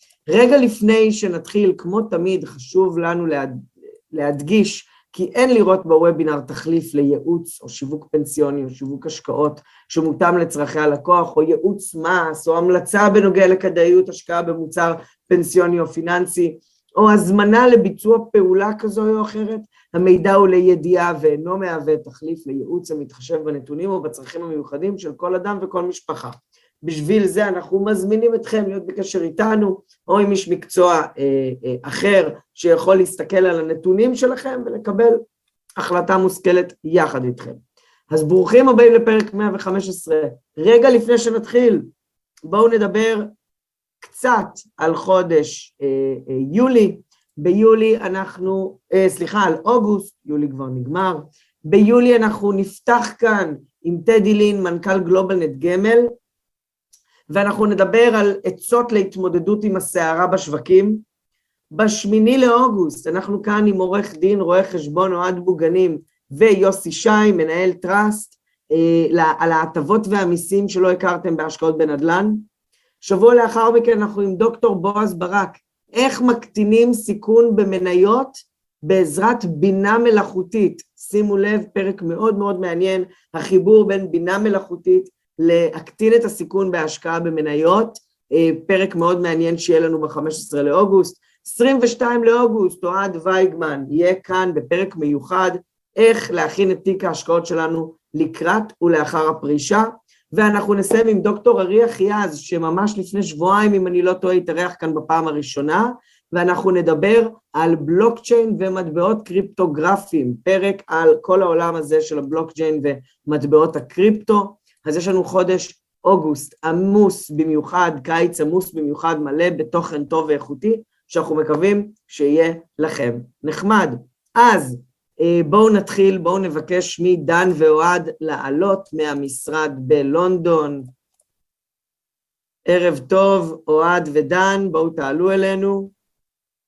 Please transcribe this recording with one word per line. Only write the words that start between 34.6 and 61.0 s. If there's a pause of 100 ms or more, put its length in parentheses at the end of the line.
ולקבל (640)
החלטה
מושכלת (100)
יחד
איתכם. (580)
אז
ברוכים
הבאים
לפרק
מאה
וחמש
עשרה. (360)
רגע
לפני
שנתחיל, (640)
בואו
נדבר (760)
קצת (300)
על
חודש,
אה, (420)
אה, (140)
יולי. (400)
ביולי
אנחנו, (160)
אה,
סליחה,
על (100)
אוגוסט, (100)
יולי
כבר
נגמר. (460)
ביולי
אנחנו
נפתח
כאן (280)
עם
טדי
לין,
מנכ"ל
גלובלנט
גמל, (1200)
ואנחנו
נדבר
על
עצות
להתמודדות
עם
הסערה
בשווקים. (720)